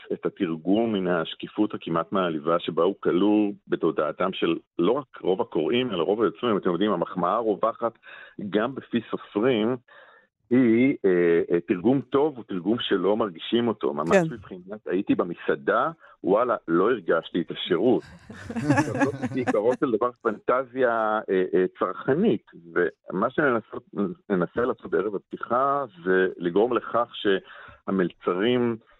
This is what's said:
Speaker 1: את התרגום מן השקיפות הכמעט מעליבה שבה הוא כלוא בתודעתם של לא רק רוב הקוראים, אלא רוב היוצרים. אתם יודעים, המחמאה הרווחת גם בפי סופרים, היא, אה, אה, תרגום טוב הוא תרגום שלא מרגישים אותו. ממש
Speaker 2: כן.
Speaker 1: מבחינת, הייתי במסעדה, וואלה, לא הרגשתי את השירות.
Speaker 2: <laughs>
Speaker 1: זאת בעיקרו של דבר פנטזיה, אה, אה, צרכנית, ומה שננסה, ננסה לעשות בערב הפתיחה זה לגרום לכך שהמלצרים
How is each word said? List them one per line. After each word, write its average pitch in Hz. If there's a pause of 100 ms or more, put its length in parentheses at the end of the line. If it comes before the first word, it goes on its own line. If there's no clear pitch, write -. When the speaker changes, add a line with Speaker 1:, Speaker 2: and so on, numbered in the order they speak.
(120)
Speaker 1:
את 90
התרגום 92
מן 95
השקיפות 87
הכמעט 82
מעליבה 82
שבה 82
הוא 82
כלוא 104 (160)
בתודעתם 82
של 82 (220)
לא 87
רק 139
רוב 95
הקוראים, 117
אלא 87
רוב 104
היוצרים. 110
אתם 92
יודעים, 98
המחמאה 87
הרווחת 113 (580)
גם 110
בפי 120 (100)
סופרים, 113 (760)
היא, 123
אה, 87
אה, 85
תרגום 107
טוב 139
הוא 110
תרגום 98
שלא 98
מרגישים 113
אותו. 73
ממש 78
Speaker 2:
כן. 165
Speaker 1:
מבחינת, 101
הייתי -
במסעדה, 98 (340)
וואלה, 110 (120)
לא 87
הרגשתי 87
את 80
השירות. 90 (460)
Speaker 2:
<laughs> 277
Speaker 1:
זאת 240
בעיקרו 120
של 139
דבר 123 (120)
פנטזיה, 117 (100)
אה, 92 (100)
אה, 92 (140)
צרכנית, 131 (240)
ומה 90
שננסה, 127 (520)
ננסה 92
לעשות 120
בערב 92
הפתיחה 135 (200)
זה 92 (100)
לגרום 95
לכך 117
שהמלצרים 98 (240)